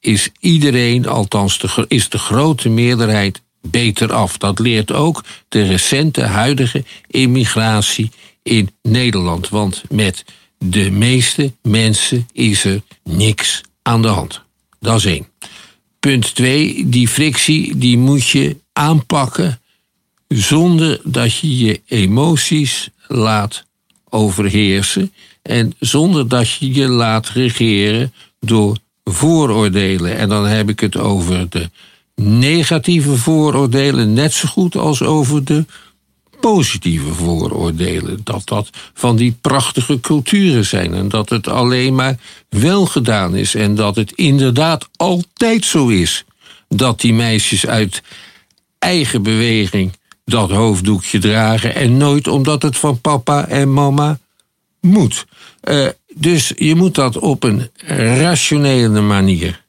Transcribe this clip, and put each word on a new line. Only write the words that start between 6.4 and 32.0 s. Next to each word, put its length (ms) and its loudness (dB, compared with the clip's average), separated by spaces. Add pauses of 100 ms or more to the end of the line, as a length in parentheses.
immigratie 1040 0 (320)
in 280 0 (120)
Nederland. 680 0
Want 420 -4
met 340 -2 (340)
de 320 0
meeste 640 0 (100)
mensen 680 0
is 320 0
er 160 -2 (240)
niks 560 -2 (220)
aan 200 0
de 60 2
hand. 320 -4 (400)
Dat 160 0
is 80 0
één. 220 -2 (720)
Punt 340 0
twee, 540 0
die 200 2
frictie, 680 0
die 200 2
moet 300 2
je 280 0 (160)
aanpakken 880 0 (680)
zonder 760 2
dat 320 -2
je 220 -2
je 280 0
emoties 1040 0 (200)
laat 560 -2 (440)
overheersen 1040 0 (300)
en 360 -2
zonder 500 0
dat 220 0
je 240 -4
je 140 2
laat 400 0
regeren 840 0 (280)
door 360 2 (280)
vooroordelen. 1120 0
En 120 -2
dan 180 0
heb 220 0
ik 120 -4
het 160 -2
over 540 -2
de 200 -8 (440)